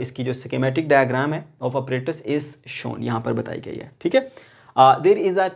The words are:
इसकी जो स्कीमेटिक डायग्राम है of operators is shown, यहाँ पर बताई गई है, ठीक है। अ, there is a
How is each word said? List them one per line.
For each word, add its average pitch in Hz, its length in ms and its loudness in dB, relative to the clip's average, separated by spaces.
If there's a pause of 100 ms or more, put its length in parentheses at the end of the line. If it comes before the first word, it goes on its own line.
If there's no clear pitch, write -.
इसकी 127 240 -8
जो 127 80 -2
स्कीमेटिक 131 560 -2
डायग्राम 135 460 2
है 160 100 -8 (180)
of 127 100 -4
operators 131 540 -6
is 143 200 -2 (260)
shown, - 280 -8
यहाँ 117 200 -2
पर 117 120 -4
बताई - 280 -6
गई - 160 -12
है, - 140 -14 (100)
ठीक 175 140 -2
है। 262 60 4 (560)
अ, 131 260 8
there 202 200 6
is 185 160 2
a 190 180 2